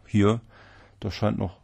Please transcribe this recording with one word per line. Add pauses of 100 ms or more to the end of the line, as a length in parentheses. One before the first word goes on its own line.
hier, (600)
das
scheint
noch